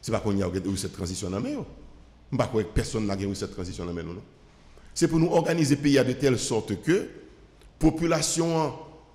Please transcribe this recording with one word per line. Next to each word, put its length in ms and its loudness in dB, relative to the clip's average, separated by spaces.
C'est 120 -4
pas 80 0
qu'on 160 0
y 60 2
a 60 0
eu 280 -2
cette 160 -6
transition 380 -6
dans 80 -4
la 40 -4
main. 80 -4
Je 60 -4
ne 60 2
crois 40 2
pas 160 0
que 120 -6
personne 320 0
n'a 100 -2
eu 180 -4
cette 180 -8
transition 320 -8
dans 80 -6
la 100 -6
main, 60 -8
non. 120 -10
C'est 140 2
pour 100 2
nous 100 4
organiser 480 4
le 40 -8
pays 160 4
de 160 4
telle 260 2
sorte 440 -2
que 100 2
la 140 2
population 840 2
a 140 0